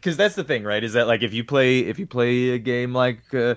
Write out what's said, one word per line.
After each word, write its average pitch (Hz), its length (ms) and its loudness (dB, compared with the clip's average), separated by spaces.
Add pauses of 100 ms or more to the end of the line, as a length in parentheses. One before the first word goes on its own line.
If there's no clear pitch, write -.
'cause 165 140 -2
that's 202 180 2
the 175 100 -6
thing, 123 200 -2
right, 104 180 -2
is 110 120 -4
that, 117 120 4
like, 113 160 2
if 107 120 -4
you 117 100 -4
play, 131 360 4
if 110 180 -4
you 196 80 -6
play 123 440 0
a 123 80 -2
game 123 360 -4
like, 127 280 0 (120)
uh, 120 220 2